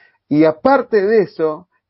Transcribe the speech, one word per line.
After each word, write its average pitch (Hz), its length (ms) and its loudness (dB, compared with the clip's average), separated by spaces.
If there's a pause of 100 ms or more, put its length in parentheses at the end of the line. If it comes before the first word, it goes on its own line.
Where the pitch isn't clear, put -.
(280)
y 151 160 2
aparte 214 640 0
de 214 160 2
eso, 160 460 -8 (220)